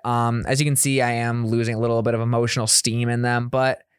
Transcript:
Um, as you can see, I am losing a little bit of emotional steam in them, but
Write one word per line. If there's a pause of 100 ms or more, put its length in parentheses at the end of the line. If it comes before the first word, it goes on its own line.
Um,
as
you
can
see,
I
am
losing
a
little
bit
of
emotional
steam
in
them,
but (160)